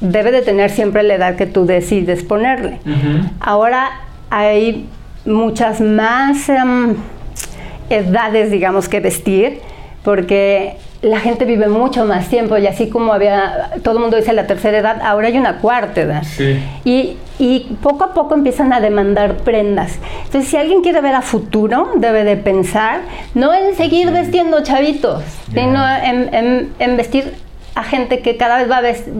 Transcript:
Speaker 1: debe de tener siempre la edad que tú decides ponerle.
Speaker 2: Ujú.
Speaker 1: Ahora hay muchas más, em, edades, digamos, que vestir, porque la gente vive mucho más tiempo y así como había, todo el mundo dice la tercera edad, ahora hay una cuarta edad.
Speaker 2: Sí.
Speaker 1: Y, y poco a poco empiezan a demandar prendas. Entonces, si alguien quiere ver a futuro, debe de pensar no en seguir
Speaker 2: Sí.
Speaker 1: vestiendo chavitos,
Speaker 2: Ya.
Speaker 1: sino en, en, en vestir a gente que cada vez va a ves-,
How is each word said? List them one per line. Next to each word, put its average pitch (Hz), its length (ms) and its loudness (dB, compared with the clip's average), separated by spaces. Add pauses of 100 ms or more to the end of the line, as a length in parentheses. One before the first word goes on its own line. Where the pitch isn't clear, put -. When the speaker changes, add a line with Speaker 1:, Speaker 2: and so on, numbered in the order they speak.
Speaker 1:
debe 214 320 2
de 254 100 4
tener 202 280 2
siempre 208 320 0
la 208 120 4
edad 180 220 0
que 196 100 0
tú 190 180 2
decides 180 600 0
ponerle. 233 600 -2
Speaker 2:
Ujú. 147 420 0 (140)
Speaker 1:
Ahora 240 500 2 (380)
hay 214 580 2 (380)
muchas 220 560 0
más, 233 680 2
em, 247 460 2 (960)
edades, 214 600 2
digamos, 190 380 0
que 202 120 0
vestir, 190 600 0 (440)
porque 196 720 2 (260)
la 220 180 2
gente 240 240 0
vive 220 240 2
mucho 233 360 2
más 185 240 0
tiempo 226 300 0
y 202 80 2
así 214 220 -2
como 226 240 0
había, 196 580 0 (120)
todo 226 120 0
el 233 60 2
mundo 226 160 2
dice 220 160 2
la 208 140 0
tercera 208 320 0
edad, 220 240 0
ahora 214 260 0
hay 240 100 0
una 233 200 0
cuarta 214 420 0
edad. 151 240 -2
Speaker 2:
Sí. 139 340 -2 (260)
Speaker 1:
Y, 254 320 0 (220)
y 247 440 0
poco 285 220 2
a 370 100 -4
poco 302 200 0
empiezan 269 380 2
a 240 80 2
demandar 208 580 2
prendas. 208 600 0 (280)
Entonces, 277 240 -2
si 320 60 0
alguien 320 260 2
quiere 339 180 2
ver 269 140 2
a 254 80 0
futuro, 220 760 0
debe 220 280 2
de 208 120 2
pensar 214 640 0 (340)
no 269 200 2
en 381 220 2
seguir 330 320 2
Speaker 2:
Sí. 339 60 0
Speaker 1:
vestiendo 339 480 2
chavitos, 269 600 0 (300)
Speaker 2:
Ya. 240 120 0
Speaker 1:
sino 262 240 2
en, 254 460 0
en, 240 440 0
en 247 180 0
vestir 269 380 -2 (400)
a 339 100 -4
gente 247 360 -2
que 233 160 -2
cada 240 220 2
vez 247 120 0
va 254 80 2
a - 20 0
ves-, 240 240 -2 (160)